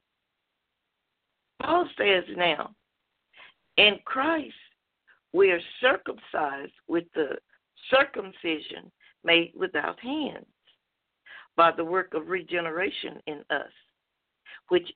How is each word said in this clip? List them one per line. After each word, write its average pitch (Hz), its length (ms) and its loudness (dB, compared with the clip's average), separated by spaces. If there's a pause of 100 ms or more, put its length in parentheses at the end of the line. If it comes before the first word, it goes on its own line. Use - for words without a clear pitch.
(1600)
Paul 339 360 2
says 196 260 4 (140)
now, 175 360 0 (1040)
"In 202 280 6
Christ 285 480 -2 (800)
we 190 180 6
are 175 100 0 (200)
circumcised 156 920 -2 (140)
with 170 260 -2
the 156 240 -2 (520)
circumcision 190 1040 -2 (320)
made 170 320 2
without 180 440 -4
hands, 277 460 -8 (1120)
by 165 160 6
the 160 120 -4
work 180 300 -2
of 160 160 -6
regeneration 170 960 -6
in 147 240 -10
us, - 220 -4 (960)
which 175 280 2